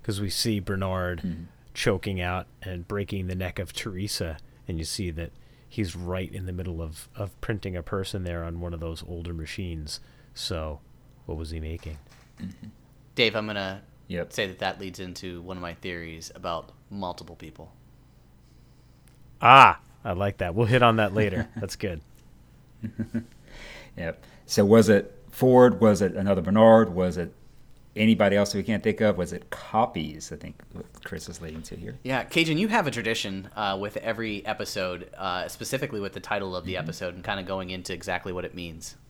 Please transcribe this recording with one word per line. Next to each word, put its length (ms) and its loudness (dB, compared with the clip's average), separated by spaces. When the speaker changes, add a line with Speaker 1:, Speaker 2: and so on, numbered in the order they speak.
Speaker 1:
'Cause 160 -4
we 100 -4
see 300 -2
Bernard 600 -4
Speaker 2:
Mm-hmm. 200 -6
Speaker 1:
choking 460 0
out 260 -2
and 240 -10
breaking 400 -4
the 80 -4
neck 240 -6
of 140 -8
Teresa, 640 -6
and 100 -4
you 60 -6
see 260 -6
that 220 -10
he's 280 -6
right 360 -6
in 140 -8
the 60 -8
middle 280 -6
of, 360 -12
of 240 -8
printing 360 -6
a 60 -6
person 400 -6
there 220 -6
on 160 -8
one 120 -8
of 60 -8
those 240 -8
older 320 -10
machines. 640 -8
So, 460 -6
what 100 -8
was 140 -8
he 100 -8
making? 380 -10
Speaker 2:
Mm-hmm. 280 -12
Speaker 3:
Dave, 180 4
I'm 120 -2
gonna 360 -6
Speaker 2:
Yep. 240 -6
Speaker 3:
say 140 -2
that 140 -12
that 200 -4
leads 200 -12
into 420 -12
one 140 -12
of 60 -10
my 120 -10
theories 600 -10
about 360 -8
multiple 480 -10
people. 360 -20
Speaker 1:
Ah, 400 12
I 80 -2
like 260 0
that. 160 -2
We'll 120 2
hit 160 6
on 140 8
that 180 2
later. 380 0
Speaker 2:
<laughs> 40 -12
Speaker 1:
That's 200 -8
good. 240 -6
Speaker 2:
<laughs> 420 -6
Yep. 300 -8
So 180 2
was 240 8
it 240 4
Ford? 520 8
Was 180 6
it 140 2
another 260 2
Bernard? 540 8
Was 240 0
it 160 -6
anybody 420 4
else 180 2
we 80 -2
can't 200 -2
think 200 0
of? 160 4
Was 160 -4
it 160 -14
copies, 840 -4
I 40 -10
think, 260 -16
what 140 -14
Chris 240 -12
is 140 -14
leading 200 -12
to 140 -14
here? 260 -12
Speaker 3:
Yeah, 220 -2
Cajun, 320 2
you 120 2
have 180 2
a 40 0
tradition, 640 -4
uh, 240 -2
with 200 -6
every 480 -6
episode, 680 -6
uh, 320 -4
specifically 520 -6
with 140 -6
the 60 -10
title 360 -4
of 80 -6
the 100 -6
Speaker 2:
Mm-hmm. 100 -4
Speaker 3:
episode 300 -8
and 80 -14
kinda 200 -4
going 260 -6
into 240 -10
exactly 400 -6
what 140 -6
it 80 -12
means. 420 -12